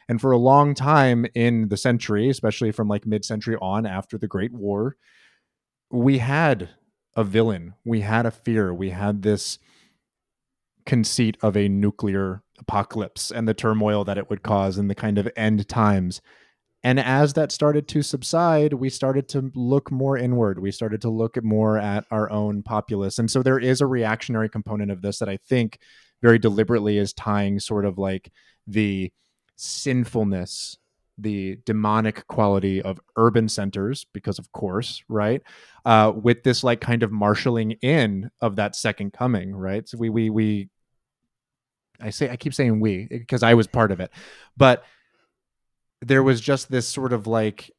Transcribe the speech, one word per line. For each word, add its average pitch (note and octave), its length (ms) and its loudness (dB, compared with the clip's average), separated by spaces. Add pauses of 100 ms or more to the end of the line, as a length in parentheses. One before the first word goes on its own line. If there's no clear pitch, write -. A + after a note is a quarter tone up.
And A#2 140 -2
for C3 120 2
a B2 40 6
long C#3 380 6
time C3+ 500 4 (100)
in A#2 340 2
the G2+ 100 -2
century, A#2 500 0
especially A2+ 440 0
from, A2 160 -2
like, G#2 180 -2
mid-century G#2+ 560 -4
on G2+ 240 -2
after G2 320 -8
the G#2 100 -4
Great G2+ 240 -4
War, G#2 440 -4 (920)
we B2+ 280 2
had C3 520 0 (460)
a A2+ 80 2
villain, G2 500 0 (100)
we A#2 160 -2
had A2 260 0
a A2+ 40 -2
fear, G#2+ 440 -2
we F#2 160 -6
had G2+ 320 -2
this G#2 360 -2 (1300)
conceit A2+ 560 0
of G#2 160 2
a G2+ 120 2
nuclear G2 760 -2 (160)
apocalypse - 720 -6
and A2+ 180 -4
the A2 60 2
turmoil G#2+ 500 0
that G2 140 -4
it F#2+ 100 -8
would G#2 140 -6
cause G2 340 0
and G2+ 140 0
the G2 40 -2
kind G#2+ 220 -2
of G#2 200 0
end A2 320 0
times. G2 520 2 (600)
And B2+ 180 2
as C3+ 320 2
that D3 180 0
started D3 380 0
to D3 140 0
subside, D3+ 720 0
we C3 160 -2
started C3+ 400 -2
to C3+ 240 -4
look C3 360 0
more C3+ 280 0
inward. A#2+ 400 0
We G2 120 -4
started G#2+ 320 -6
to A#2+ 60 -2
look A2+ 300 -2
at A2+ 60 -4
more G#2+ 340 2
at G#2 320 -2
our A2 200 -2
own G#2 320 -4
populace. G2+ 560 -4
And A2+ 120 0
so C3 120 0
there C3 160 2
is B2+ 220 2
a C#3 60 2
reactionary A2 640 -2
component G#2 400 -6
of F#2 100 -8
this G2+ 200 -6
that G#2+ 80 -4
I G2 100 -6
think A#2+ 400 -2 (420)
very A#2 180 8
deliberately G#2 600 2
is G2 160 -2
tying G2+ 460 -2
sort G#2 260 -2
of, F#2 100 -4
like, F#2+ 340 -4 (360)
the G2 440 -2 (460)
sinfulness, A2+ 1200 -4 (400)
the G2+ 480 -6
demonic G#2+ 600 0
quality G2 560 0
of F#2+ 180 -8 (160)
urban A2+ 320 4
centers, G2+ 640 -6
because G2+ 260 -6
of - 140 -18
course, G2 560 -6
right? A2 340 0 (420)
Uh, A2 300 6
with A#2 280 2
this, B2 200 2
like, A#2+ 180 0
kind A#2 220 0
of G#2+ 80 0
marshaling A2 680 0
in B2 500 0 (100)
of G#2 160 -2
that G#2 200 -2
second G2+ 360 -4
coming, G2 420 -2
right? F#2+ 340 -6
So - 80 -16
we, A2+ 140 -4
we, A2 180 0
we, G#2+ 400 -2 (1300)
I A2 100 -10
say, C#3+ 180 -4
I A#2+ 80 -10
keep C3+ 160 -8
saying A#2 280 0
we, A2 480 -4
'cause A#2+ 160 0
I A#2 100 10
was A2+ 140 6
part A2 240 2
of F2 80 -6
it, F2+ 100 -8 (460)
but B2+ 280 6 (1160)
there C3+ 240 4
was B2+ 160 4
just C3+ 280 -2
this B2+ 200 -2
sort C3 240 -4
of, A2 160 -4
like, A2 500 -2